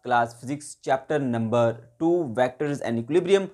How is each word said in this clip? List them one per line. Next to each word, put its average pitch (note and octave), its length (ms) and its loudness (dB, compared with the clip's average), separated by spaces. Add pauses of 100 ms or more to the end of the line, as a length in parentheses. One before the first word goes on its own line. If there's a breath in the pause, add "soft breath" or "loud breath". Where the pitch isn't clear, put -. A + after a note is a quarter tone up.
क्लास A#2+ 380 0
फिजिक्स C#3+ 260 -8 (160)
चैप्टर C#3+ 380 0
नंबर A#2 500 2 (280)
टू E3 120 2 (220)
vectors C3 500 -2
and A#2 180 -2
equilibrium। F3+ 520 2